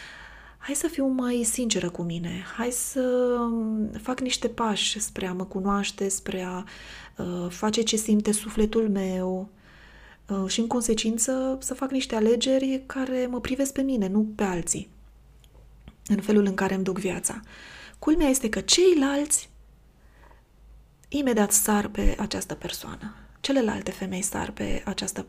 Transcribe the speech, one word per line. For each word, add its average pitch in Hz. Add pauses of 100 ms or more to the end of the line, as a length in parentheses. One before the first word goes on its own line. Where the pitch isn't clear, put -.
(600)
hai 277
să -
fiu 269
mai 247
sinceră 208
cu 175
mine, 170 (120)
hai 240
să, - (400)
um, 220 (120)
fac 254
niște 254
pași 220
spre 190
a 180
mă 185
cunoaște, 196
spre 190
a, 180 (520)
uh, 175
face 214
ce 220
simte 214
sufletul 220
meu, 185 (800)
uh, 190
și, 233
în 226
consecință, 247
să -
fac 269
niște 262
alegeri 262
care 254
mă 247
privesc 269
pe 277
mine, 247
nu 214
pe 214
alții, 185 (1160)
în 196
felul 208
în 190
care 190
îmi 190
duc 190
viața." 180 (580)
Culmea 311
este 262
că 196
ceilalți 294 (1600)
imediat 240
sar 208
pe 202
această 196
persoană. - (260)
Celelalte 208
femei 185
sar -
pe 196
această 196